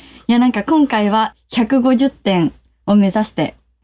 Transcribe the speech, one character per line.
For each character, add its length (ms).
い 40
や、 60
な 100
ん 40
か 100
今 240
回 240
は 260
百 300
五 140
十 160
点 420
を 80
目 140
指 180
し 60
て、 240